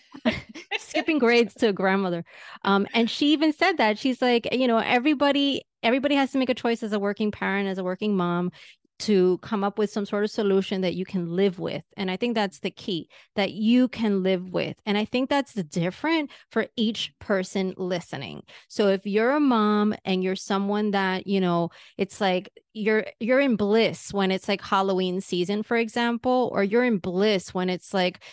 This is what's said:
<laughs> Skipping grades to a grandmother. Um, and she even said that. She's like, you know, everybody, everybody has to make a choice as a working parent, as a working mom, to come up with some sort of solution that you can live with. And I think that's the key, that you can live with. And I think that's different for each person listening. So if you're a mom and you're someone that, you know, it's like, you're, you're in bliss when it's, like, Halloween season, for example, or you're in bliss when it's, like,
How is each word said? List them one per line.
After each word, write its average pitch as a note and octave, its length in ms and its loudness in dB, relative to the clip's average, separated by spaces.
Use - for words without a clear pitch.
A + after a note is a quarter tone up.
<laughs> - 540 -4
Skipping - 400 -2
grades A#3 380 4
to A#3 120 2
a G#3 40 2
grandmother. F#3+ 520 0
Um, G3 300 4
and A3+ 160 2
she D4 220 2
even D#4 200 4
said F4 260 0
that. G#3+ 200 2
She's B3+ 240 -2
like, A#3+ 320 2
you B3+ 120 2
know, A3+ 120 4
everybody, C#4 840 2
everybody C4+ 320 2
has C4+ 180 2
to C#4 60 0
make C4 120 0
a B3 40 2
choice A#3 280 -2
as G#3 100 -6
a G#3+ 80 0
working G#3 300 -2
parent, G3 380 -2
as F#3 100 -4
a F#3+ 60 -4
working F#3+ 320 -2
mom, F3+ 340 0
to F#3 380 4
come G3+ 240 -4
up G3+ 160 -4
with G#3 120 0
some G#3 160 -4
sort G#3 180 -2
of G#3+ 60 -2
solution G3 500 0
that F3+ 140 0
you F3+ 100 -4
can E3+ 320 -4
live F#3+ 240 2
with. - 240 -6
And F#3+ 140 -4
I F#3 60 -4
think A#3+ 180 -2
that's G#3 260 -4
the F#3+ 100 -4
key, - 380 -8
that G3 160 0
you A3+ 360 4
can G3+ 360 0
live F#3 260 0
with. E3+ 260 -4
And G#3 120 0
I G#3+ 60 0
think B3+ 260 -2
that's C#4 240 -2
different G3+ 800 -2
for A3 160 -2
each A3+ 440 -2
person F#3+ 560 -2
listening. C#3 640 -8
So G#3 200 0
if F#3+ 180 0
you're A3 260 2
a D4+ 80 2
mom G#3+ 540 4
and F#3 200 0
you're F#3 120 0
someone G3+ 560 -2
that, F#3+ 360 -2
you G3 120 2
know, E3+ 300 2
it's - 240 -4
like, F#3 300 0
you're, G#3+ 260 0
you're B3+ 200 2
in C4+ 160 2
bliss G#3 560 0
when G3 180 0
it's, F#3+ 180 -4
like, G3+ 140 -2
Halloween F#3+ 580 0
season, F#3+ 420 -2
for A#3 140 -2
example, A#3 760 0
or G3 120 0
you're A3+ 200 2
in A#3 140 2
bliss F#3+ 540 0
when F#3 160 -2
it's, F#3 240 -6
like, F#3 300 0